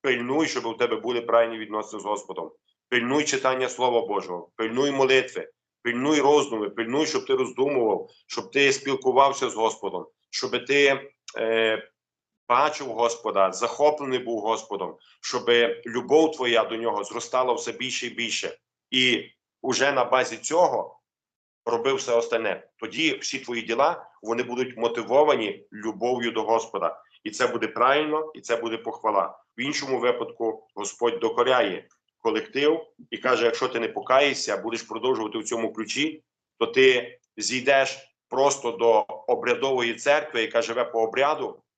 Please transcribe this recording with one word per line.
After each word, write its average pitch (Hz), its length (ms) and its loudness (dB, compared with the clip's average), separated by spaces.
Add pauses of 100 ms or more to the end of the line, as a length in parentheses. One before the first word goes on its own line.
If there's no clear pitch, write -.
пильнуй, 131 460 0
щоб 117 180 -4
у 113 80 -4
тебе 113 220 0
були 120 260 -4
правильні 117 360 2
відносини 107 440 -8
з 95 40 -14
Господом. 95 460 -6 (380)
Пильнуй 123 340 0
читання 131 460 -2
Слова 120 380 0
Божого, 90 480 -6
пильнуй 123 360 -2
молитви, 131 580 2 (340)
пильнуй 135 380 0
роздуми, 127 480 4
пильнуй, 117 360 -2
щоб - 200 -2
ти 135 100 2
роздумував, 123 720 0 (180)
щоб - 240 -8
ти 139 220 4
спілкувався 135 760 2
з - 60 -8
Господом, 104 500 -2 (240)
щоб 123 360 -6
ти, 139 440 2 (280)
е, 113 520 0 (600)
бачив 139 380 2
Господа, 110 640 2
захоплений 135 680 0
був 113 220 -4
Господом, 101 560 -4 (240)
щоб 113 280 -2 (360)
любов 131 460 4
твоя 120 320 2
до 113 120 -4
Нього 110 280 -2
зростала 123 500 -2
все 117 180 -4
більше 123 360 -6
і - 20 -6
більше. 110 480 -6 (320)
І 127 340 2 (380)
уже 131 300 2
на - 140 2
базі 127 320 0
цього 123 640 0 (680)
робив 120 300 0
все 120 200 -2
остальне. 113 520 0 (100)
Тоді 143 400 -2
всі - 220 -8
твої 120 220 -6
діла, 135 440 0 (160)
вони 117 220 -2
будуть 120 340 -4
мотивовані 117 960 2
любов'ю 113 580 -4
до 113 120 -2
Господа. 113 580 -2 (220)
І 107 80 -8
це 123 160 0
буде 113 200 -2
правильно, 151 680 0
і 131 60 -16
це - 140 -2
буде 113 220 -4
похвала. 107 600 -2 (180)
В 117 40 -10
іншому 131 380 -4
випадку 117 760 -2
Господь 117 440 -4
докоряє 117 680 0 (340)
колектив 147 680 0 (220)
і - 80 -10
каже: 120 280 2
«Якщо 117 220 2
ти 120 120 -4
не 110 80 -2
покаєшся, 127 680 2
будеш 110 240 -6
продовжувати 110 560 -4
у 107 60 -6
цьому 113 300 -4
ключі, 131 500 -6 (340)
то 117 100 0
ти 127 520 4 (180)
зійдеш 127 800 0 (140)
просто 135 420 2
до 113 300 4 (260)
обрядової 120 680 0
церкви, 143 460 0
яка 113 200 0
живе 117 240 -2
по 113 160 -2
обряду, 131 600 -2 (140)